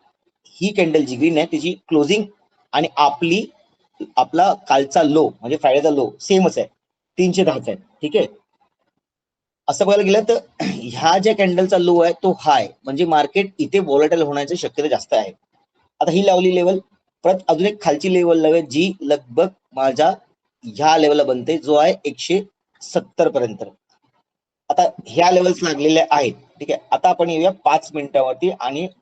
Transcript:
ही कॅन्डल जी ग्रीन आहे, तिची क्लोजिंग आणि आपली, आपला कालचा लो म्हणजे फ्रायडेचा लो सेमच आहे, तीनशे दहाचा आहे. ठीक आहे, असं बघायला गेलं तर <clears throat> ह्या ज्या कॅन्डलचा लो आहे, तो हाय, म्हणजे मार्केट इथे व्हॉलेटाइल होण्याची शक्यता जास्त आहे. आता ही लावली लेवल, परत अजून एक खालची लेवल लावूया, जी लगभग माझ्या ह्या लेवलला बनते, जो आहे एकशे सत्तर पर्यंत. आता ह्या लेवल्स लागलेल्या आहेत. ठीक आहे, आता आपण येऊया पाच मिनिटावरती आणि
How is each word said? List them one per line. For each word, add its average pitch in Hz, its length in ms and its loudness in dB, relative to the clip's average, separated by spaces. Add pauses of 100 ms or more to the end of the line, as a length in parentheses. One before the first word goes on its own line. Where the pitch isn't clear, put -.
(480)
ही 202 260 -4
कॅन्डल 160 320 2
जी 123 100 -8
ग्रीन 156 220 0
आहे, 160 140 2
तिची 160 220 -4 (140)
क्लोजिंग 165 360 2 (500)
आणि 156 140 0 (100)
आपली, 165 480 0 (720)
आपला 170 360 2 (160)
कालचा 139 340 2
लो 147 260 2
म्हणजे 123 280 -8
फ्रायडेचा 147 320 2
लो 135 200 0 (120)
सेमच 190 360 2
आहे, 107 100 -4 (500)
तीनशे 185 260 0
दहाचा 131 280 -2
आहे. 104 100 -12 (200)
ठीक 156 160 -6
आहे, 175 100 0 (1400)
असं 147 180 -2
बघायला 202 180 2
गेलं 208 260 2
तर 226 80 0 (220)
<clears throat> - 20 -10
ह्या 147 560 -2
ज्या 214 180 0
कॅन्डलचा 190 420 0
लो 175 220 2
आहे, 170 140 2
तो 190 260 -2
हाय, 135 280 0 (160)
म्हणजे 139 220 -4
मार्केट 165 540 0
इथे 151 200 -2
व्हॉलेटाइल 156 420 2
होण्याची 143 340 -4
शक्यता 147 320 -6
जास्त 127 260 -4
आहे. 104 180 0 (680)
आता 170 120 0
ही 196 140 2
लावली 185 300 2
लेवल, 180 240 0 (440)
परत 185 240 2
अजून 175 200 0
एक 208 140 -6
खालची 156 320 0
लेवल 170 260 2
लावूया, 156 220 2
जी 156 300 -2 (100)
लगभग 139 460 -2 (260)
माझ्या 135 360 0 (540)
ह्या 151 340 0
लेवलला 147 260 2
बनते, 127 340 -2
जो 143 180 0
आहे 160 180 4 (120)
एकशे 170 360 -4 (400)
सत्तर - 480 -2
पर्यंत. 120 340 -4 (1040)
आता 180 140 0 (240)
ह्या 170 240 2
लेवल्स 180 320 2
लागलेल्या 160 480 2
आहेत. 139 220 2 (260)
ठीक 147 120 -8
आहे, - 80 -4 (120)
आता 180 180 2
आपण 170 200 0
येऊया 170 220 0
पाच 156 420 0
मिनिटावरती 139 560 -2 (100)
आणि 139 280 -6 (140)